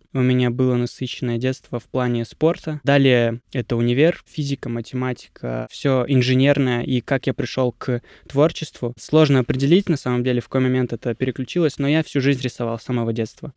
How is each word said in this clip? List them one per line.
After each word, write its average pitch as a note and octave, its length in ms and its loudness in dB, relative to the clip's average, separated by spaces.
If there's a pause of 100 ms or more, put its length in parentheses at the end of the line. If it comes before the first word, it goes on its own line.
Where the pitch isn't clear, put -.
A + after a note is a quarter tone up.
(140)
У C3 60 0
меня B2+ 300 2
было B2+ 240 0
насыщенное B2 640 -4
детство B2 420 -4
в - 60 -14
плане A#2+ 400 -2
спорта. D#3 580 -4
Далее B2 600 4 (100)
это B2 240 -2
универ, B2 500 2
физика, C#3 440 -6
математика, A#2+ 1000 -8
все C3 380 0
инженерное. C3 760 2
И B2+ 200 -2
как - 240 -2
я C3 80 0
пришел B2+ 380 -2
к - 280 -4 (260)
творчеству, C3+ 720 -2
сложно D3 420 4
определить, C#3 500 2
на D3 80 0
самом B2 260 -2
деле, B2 160 0
в - 80 -10
какой C3 140 0
момент B2+ 320 0
это A#2 200 -4
переключилось, C3 600 -2
но C#3 120 -2
я D#3 140 2
всю C#3+ 200 -2
жизнь C3+ 180 2
рисовал A#2 380 -4
с - 60 -18
самого A#2 280 -2
детства. A2+ 440 -8